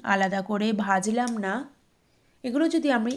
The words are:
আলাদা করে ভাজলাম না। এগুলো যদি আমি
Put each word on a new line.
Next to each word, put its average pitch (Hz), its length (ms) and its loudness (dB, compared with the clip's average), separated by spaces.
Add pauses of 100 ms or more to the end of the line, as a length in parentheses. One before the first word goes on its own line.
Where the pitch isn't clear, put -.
আলাদা 196 400 0
করে 208 300 0
ভাজলাম 208 680 0
না। 196 160 -2 (880)
এগুলো 277 240 2
যদি 320 240 0
আমি 233 240 0